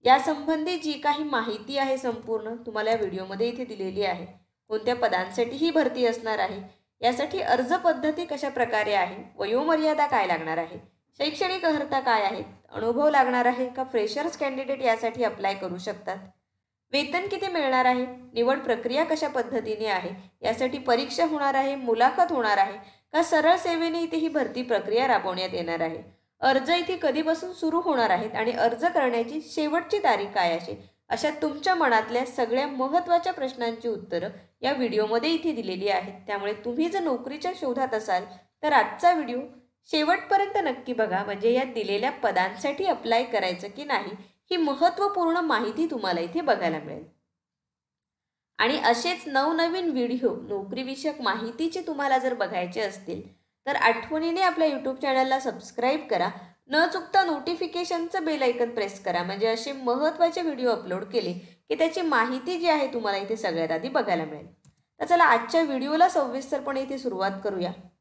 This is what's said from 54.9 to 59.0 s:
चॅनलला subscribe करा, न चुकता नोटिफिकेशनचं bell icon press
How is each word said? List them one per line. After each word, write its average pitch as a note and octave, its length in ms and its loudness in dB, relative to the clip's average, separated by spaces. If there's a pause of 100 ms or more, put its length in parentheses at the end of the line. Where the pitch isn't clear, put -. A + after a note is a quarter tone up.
चॅनलला C4 460 2
subscribe C4 680 -2
करा, F3+ 220 0 (400)
न D4+ 180 4
चुकता F#4 380 2
नोटिफिकेशनचं E4+ 1000 -2
bell D4+ 180 0
icon A#3+ 280 2
press G#3 340 -6